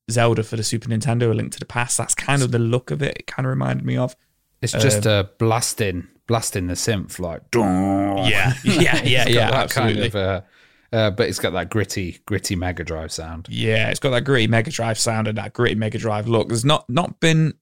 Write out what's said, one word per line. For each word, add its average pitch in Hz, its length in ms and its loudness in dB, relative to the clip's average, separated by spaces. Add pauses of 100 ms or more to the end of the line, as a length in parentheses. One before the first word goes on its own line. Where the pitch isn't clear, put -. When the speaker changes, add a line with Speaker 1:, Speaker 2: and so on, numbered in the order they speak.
Speaker 1:
Zelda 117 320 2
for 107 140 -6
the 110 80 -4
Super 113 240 -4
Nintendo, 117 420 0
A 110 60 2
Link 113 160 -4
to - 80 -12
the 110 60 -8
Past. 120 320 -4
That's - 180 -2
kind 139 260 0
of 123 100 0
the 120 80 2
look 117 320 0
of 147 120 -4
it. 143 140 -4
It - 100 -16
kind - 180 -4
of 131 60 -2
reminded 131 340 -2
me 127 120 0
of. 127 180 -2 (460)
Speaker 2:
It's 117 100 -2
just 107 340 2
Speaker 1:
Um, 107 80 4
Speaker 2:
a 101 100 4 (140)
blasting, 110 680 0 (200)
blasting 110 400 -2
the 90 80 -2
synth, - 440 -4
like, 85 320 -8
"Dong." 98 720 2
Speaker 1:
Yeah, 107 340 4
<laughs> - 40 -16
yeah, 165 340 4
Speaker 2:
<laughs> - 60 -2
It's - 60 0
Speaker 1:
yeah, 123 160 4
Speaker 2:
got 117 80 4
Speaker 1:
yeah, 117 180 4
Speaker 2:
that 131 180 0
kind 113 200 0
Speaker 1:
absolutely. 107 180 0
Speaker 2:
of, 107 80 -4
uh, 95 260 0 (500)
uh, 110 200 2
but - 160 0
it's 95 120 -4
got 82 120 -2
that 87 180 -2
gritty, 98 560 -4
gritty 101 300 -2
Mega 87 300 -4
Drive 80 260 -8
sound. 82 380 -10
Speaker 1:
Yeah, 110 400 0
it's - 100 -4
got 139 120 0
that 123 120 2
gritty 131 240 4
Mega 113 240 0
Drive 113 260 -4
sound 110 300 0
and 110 100 -4
that 104 160 -8
gritty 117 220 2
Mega 107 240 -2
Drive 107 280 -2
look. 117 200 2
There's 117 180 0
not, 147 240 2
not 139 300 -2
been 160 420 4